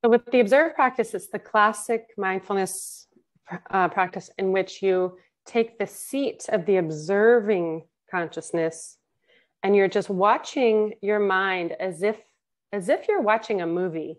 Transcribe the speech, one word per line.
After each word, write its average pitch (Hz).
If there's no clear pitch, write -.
So 240
with 233
the 247
observed 277
practice, 254
it's 180
the 208
classic 220
mindfulness, 190
uh, 185
practice 185
in 190
which 190
you 185
take 226
the 202
seat -
of 175
the 190
observing 175
consciousness 165
and 196
you're 196
just 190
watching 214
your 208
mind 190
as 180
if, 220
as 196
if 349
you're 403
watching 214
a 170
movie. 165